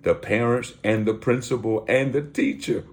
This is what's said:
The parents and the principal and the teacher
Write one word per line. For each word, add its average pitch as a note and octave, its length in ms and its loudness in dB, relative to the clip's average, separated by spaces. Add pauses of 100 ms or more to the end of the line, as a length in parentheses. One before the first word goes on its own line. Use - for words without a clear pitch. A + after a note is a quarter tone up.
The E2+ 140 4
parents A#2 580 0 (100)
and G#2+ 220 2
the A2 80 2
principal A2+ 760 0
and C3 240 2
the C#3 100 0
teacher - 720 -2